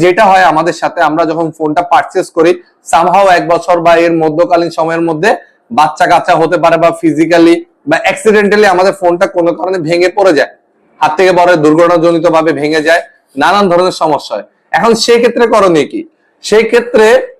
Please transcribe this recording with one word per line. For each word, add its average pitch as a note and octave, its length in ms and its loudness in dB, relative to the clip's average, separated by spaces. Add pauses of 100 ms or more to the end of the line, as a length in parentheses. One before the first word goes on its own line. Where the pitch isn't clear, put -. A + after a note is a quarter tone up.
যেটা F3+ 220 2
হয় F#3+ 260 4
আমাদের D#3+ 300 -2
সাথে, D#3 200 -4
আমরা D#3 240 0
যখন D#3+ 220 -4 (100)
ফোনটা D#3 240 -2 (100)
পারচেজ E3 360 0 (100)
করি E3 140 2 (400)
somehow F3+ 340 2 (120)
এক D#3+ 100 -2
বছর E3+ 280 0 (100)
বা E3+ 100 4
এর E3+ 260 2
মধ্যকালীন E3+ 560 0
সময়ের E3 320 -4
মধ্যে D#3+ 200 -2 (420)
বাচ্চা D#3 400 0
কাচ্চা F3 240 2
হতে D#3+ 280 0
পারে E3+ 140 2
বা E3+ 120 2 (120)
ফিজিক্যালি E3 540 2 (320)
বা D#3+ 180 0
অ্যাক্সিডেন্টালি G#3 640 0
আমাদের F#3 260 0
ফোনটা F3 340 -2
কোনো E3+ 300 -2
কারণে F#3 200 -6 (100)
ভেঙে F3 300 0
পড়ে F#3+ 160 2
যায়, C3+ 180 -2 (500)
হাত D#3+ 160 0
থেকে F#3 220 2
পড়ে F3+ 140 4 (100)
দুর্ঘটনাজনিত E3+ 640 2 (100)
ভাবে D#3+ 180 0
ভেঙে D3+ 340 -2
যায়, E3+ 140 0 (400)
নানান G3 300 0
ধরনের F3 300 0
সমস্যা D3 340 -4
হয়। G2+ 100 -10 (260)
এখন F#3 200 0 (120)
সেই A#3 180 2
ক্ষেত্রে A#3+ 260 0
করণীয় F#3+ 440 0
কি? - 100 -8 (400)
সেই A3 220 0
ক্ষেত্রে A3+ 440 0 (320)